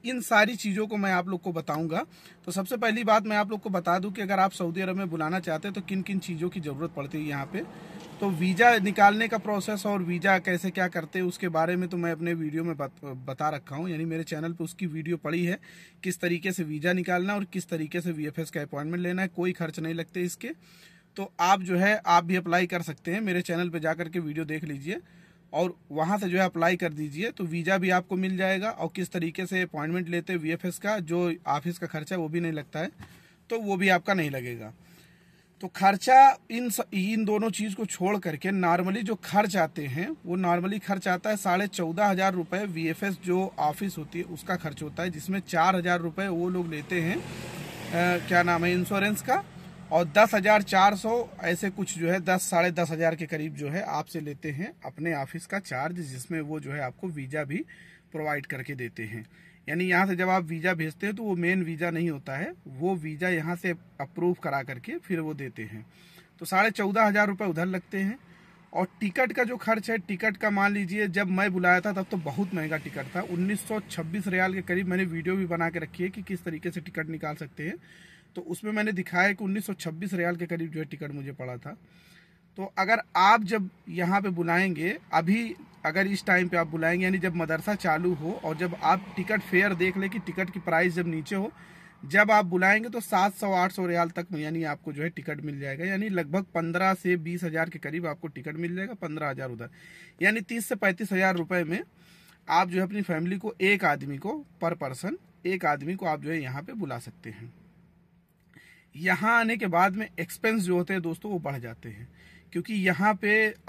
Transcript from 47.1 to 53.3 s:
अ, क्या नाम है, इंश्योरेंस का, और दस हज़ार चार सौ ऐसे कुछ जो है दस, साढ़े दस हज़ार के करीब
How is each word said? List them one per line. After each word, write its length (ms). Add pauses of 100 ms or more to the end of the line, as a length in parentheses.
अ, 1120
क्या 160
नाम 220
है, 80
इंश्योरेंस 500
का, 200 (480)
और 160
दस 260
हज़ार 300
चार 320
सौ 160 (300)
ऐसे 280
कुछ 280
जो 120
है 120
दस, 200
साढ़े 300
दस 200
हज़ार 240
के 100
करीब 300